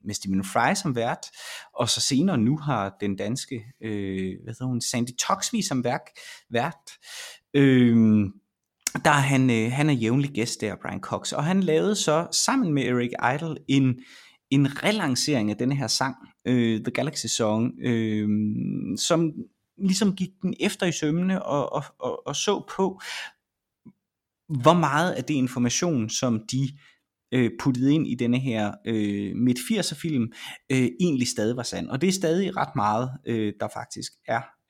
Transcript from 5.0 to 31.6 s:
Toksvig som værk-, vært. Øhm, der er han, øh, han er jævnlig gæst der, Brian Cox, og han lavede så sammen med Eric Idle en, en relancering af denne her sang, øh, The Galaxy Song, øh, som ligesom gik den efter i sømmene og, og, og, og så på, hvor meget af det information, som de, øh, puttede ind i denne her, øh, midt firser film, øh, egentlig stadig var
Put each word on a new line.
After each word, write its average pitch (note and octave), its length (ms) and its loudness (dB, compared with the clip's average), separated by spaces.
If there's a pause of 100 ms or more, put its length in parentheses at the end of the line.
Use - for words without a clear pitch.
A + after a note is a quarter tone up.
Toksvig - 460 -2
som B2+ 180 -2
værk-, - 360 -4 (300)
vært. A#2+ 420 -4 (640)
Øhm, A#2 800 6 (760)
der D#3 60 6
er - 100 6
han, C3+ 280 4
øh, A2+ 220 2
han D3 180 2
er C#3+ 40 4
jævnlig C3 380 2
gæst - 300 -4
der, G2 200 -4
Brian F#2+ 180 -8
Cox, - 320 -6
og D3 120 -2
han F#3+ 200 2
lavede F3 320 2
så D#3+ 360 0
sammen A3 420 0
med C#3 120 2
Eric B2 260 0 (240)
Idle D#3+ 220 -6 (100)
en, C3 320 4 (500)
en C#3 340 2
relancering C#3 680 0
af G#2 60 -4
denne C3 180 0
her C3 120 -2
sang, C3 280 0 (300)
øh, A#2 380 2
The A#2 80 -4
Galaxy - 340 -4
Song, A2+ 540 0
øh, A2 480 0 (680)
som E3 340 2 (460)
ligesom F#3+ 380 2
gik F#3 140 -4 (120)
den F3+ 180 -2
efter G3 260 -2
i E3+ 60 2
sømmene F3+ 520 0
og, C#3 300 -2
og, D3+ 100 -2 (160)
og, - 280 -6
og C#3+ 80 -6
så - 280 -2 (120)
på, F#3+ 260 -2 (1600)
hvor D3+ 120 8
meget D#3+ 380 2
af B2+ 120 -4
det D#3 100 -2
information, B2+ 760 0
som A2+ 320 0 (100)
de, C3+ 180 0 (640)
øh, B2 280 2
puttede C3+ 340 2
ind D#3+ 140 2
i - 80 -2
denne A#2+ 240 0
her, A2 320 -2 (140)
øh, G2+ 500 -2
midt B2 320 2
firser F#3 280 -2
film, C3 360 -2 (400)
øh, B2+ 160 2 (140)
egentlig C3+ 260 2
stadig A#2 300 -2
var A#2+ 60 -8